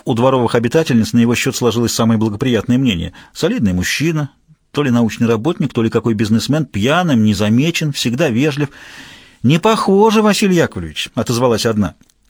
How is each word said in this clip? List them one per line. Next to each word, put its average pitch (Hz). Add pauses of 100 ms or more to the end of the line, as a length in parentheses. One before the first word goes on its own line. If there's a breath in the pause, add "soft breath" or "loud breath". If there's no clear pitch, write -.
у 131
дворовых 123
обитательниц 120
на 120
его 120
счет 123
сложилось 117
самое 113
благоприятное 110
мнение. 90 (200 loud breath)
Солидный 160
мужчина, 147 (420)
то 151
ли 139
научный 117
работник, 117
то 117
ли 113
какой 113
бизнесмен, 110
пьяным 135
не 107
замечен, 127
всегда 131
вежлив. 143 (760 loud breath)
«Не 143
похоже, 208
Василий 196
Яковлевич», — 92
отозвалась 117
одна. 104 (360)